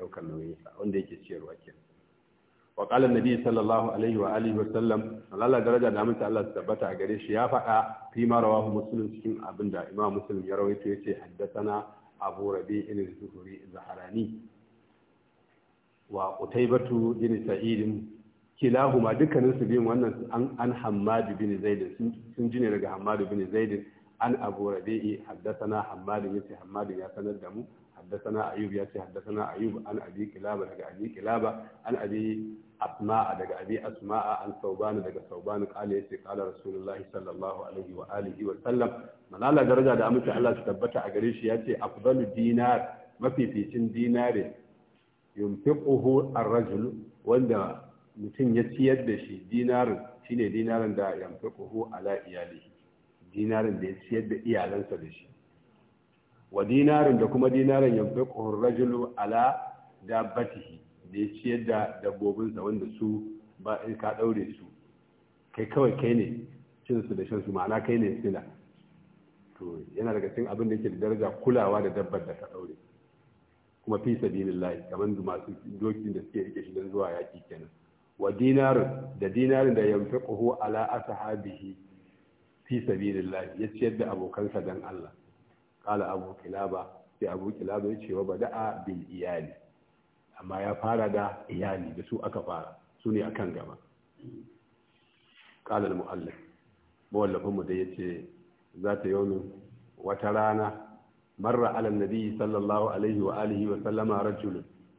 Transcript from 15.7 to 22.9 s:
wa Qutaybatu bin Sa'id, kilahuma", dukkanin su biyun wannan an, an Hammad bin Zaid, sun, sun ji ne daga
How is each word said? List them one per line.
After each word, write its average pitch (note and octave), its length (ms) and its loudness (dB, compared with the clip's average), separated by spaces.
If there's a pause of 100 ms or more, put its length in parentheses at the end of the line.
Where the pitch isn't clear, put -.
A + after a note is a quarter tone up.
wa F#2+ 280 -4
Qutaybatu A#2+ 840 2
bin A2+ 260 0
Sa'id, G#2+ 560 0 (580)
kilahuma", B2 540 6
dukkanin C3 440 6
su B2 80 0
biyun A2+ 200 4
wannan A#2 460 0
an, B2 260 -2
an A#2+ 140 0
Hammad G#2+ 640 0
bin G2+ 240 -2
Zaid, G2+ 340 0
sun, A#2 180 -2 (200)
sun A#2 160 0
ji A#2+ 100 -2
ne A#2 100 4
daga G2 240 0